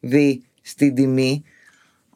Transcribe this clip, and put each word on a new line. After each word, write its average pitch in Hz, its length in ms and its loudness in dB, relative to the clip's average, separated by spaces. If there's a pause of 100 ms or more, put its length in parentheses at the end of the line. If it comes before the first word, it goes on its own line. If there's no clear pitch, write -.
δει 135 420 0 (200)
στην 143 320 -2
τιμή. 131 480 0 (720)